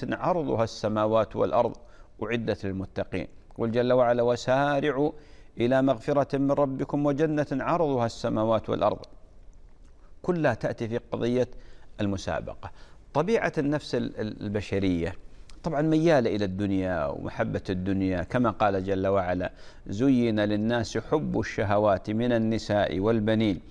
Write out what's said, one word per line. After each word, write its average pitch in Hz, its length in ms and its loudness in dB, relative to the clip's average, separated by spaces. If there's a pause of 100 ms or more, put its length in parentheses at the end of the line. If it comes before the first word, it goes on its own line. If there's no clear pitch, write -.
عرضها 135 600 0
السماوات 110 720 0
والأرض 113 420 2 (460)
أعدت 110 420 -2
للمتقين". 95 640 -6 (240)
يقول 117 200 -2
جل 123 220 2
وعلا: 120 300 4
"وسارعوا 139 880 2 (460)
إلى 127 240 4
مغفرة 139 560 2
من 139 140 2
ربكم 143 540 0
وجنة 147 460 2
عرضها 135 540 2
السماوات 113 640 0
والأرض". 107 300 2 (1200)
كلها 156 320 2
تأتي 117 340 -4
في 117 120 -2 (120)
قضية 120 360 0 (540)
المسابقة. 87 680 -4 (420)
طبيعة 180 440 2
النفس 143 380 0
ال-، 117 240 -4
ال-، 107 220 -6
البشرية 98 760 0 (480)
طبعًا 156 180 0
ميالة 156 540 4
إلى 104 100 0
الدنيا 92 600 0
ومحبة 90 640 -4
الدنيا، 95 540 0
كما 123 260 0
قال 98 340 0
جل 95 240 0
وعلا: 90 440 0 (360)
"زين 120 520 2
للناس 107 580 0
حب 147 420 -2
الشهوات 104 680 0
من 117 220 0
النساء 104 680 0
والبنين 110 720 2